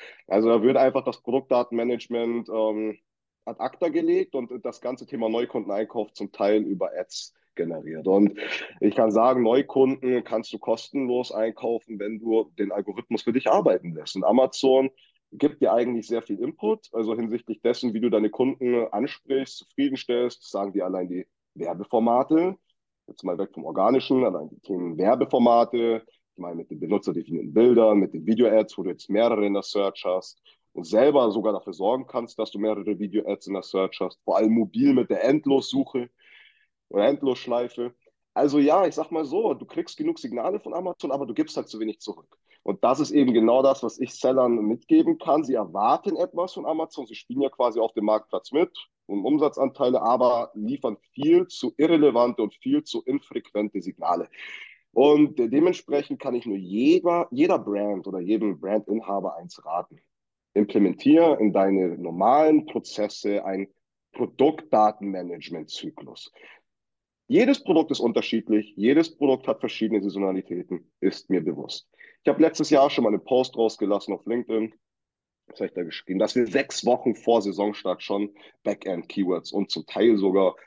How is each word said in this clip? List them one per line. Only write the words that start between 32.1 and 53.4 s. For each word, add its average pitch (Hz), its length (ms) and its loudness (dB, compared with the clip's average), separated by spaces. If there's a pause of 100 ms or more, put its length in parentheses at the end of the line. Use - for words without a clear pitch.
dass 110 140 -6
du 104 80 -8
mehrere 104 380 -2
Video-Ads 101 500 -4
in 98 60 -6
der 92 100 -6
Search 95 360 -4
hast, 92 240 -8
vor 92 120 0
allem 110 160 4
mobil 113 420 2
mit 123 160 2
der 98 140 0
Endlossuche 135 840 0 (800)
oder 101 180 2
Endlosschleife. 123 880 -4 (400)
Also 143 240 2
ja, 151 260 4
ich 156 120 -2
sag 151 160 -6
mal 160 120 -4
so, 185 300 -2
du - 100 -10
kriegst - 320 -10
genug 160 220 -4
Signale 127 400 -6
von - 160 -12
Amazon, 175 380 -6
aber 139 120 -4
du 120 100 -8
gibst 151 220 -4
halt 131 120 -6
zu 110 100 -14
wenig 110 220 -8
zurück. - 360 -14 (280)
Und 101 180 -4
das 127 160 4
ist 151 140 -2
eben 131 200 4
genau 117 300 6
das, 135 220 2
was - 160 -8
ich 123 140 -6
Sellern 127 420 2 (100)
mitgeben 156 520 2
kann. 156 260 0
Sie 127 100 -2
erwarten 113 640 0
etwas 175 380 -4
von 180 120 -10
Amazon, 156 400 -6
sie 107 80 -18
spielen 127 280 -6
ja 135 60 2
quasi 120 300 0
auf 113 140 0
dem 104 140 -2
Marktplatz 107 440 -2
mit, 165 260 0 (300)
um 98 180 -4
Umsatzanteile, 135 800 0
aber 120 520 2
liefern 110 420 -6 (160)
viel 165 340 4
zu - 300 -8
irrelevante 135 680 4
und 101 120 -4
viel 143 280 -2
zu - 220 -8
infrequente 107 760 -6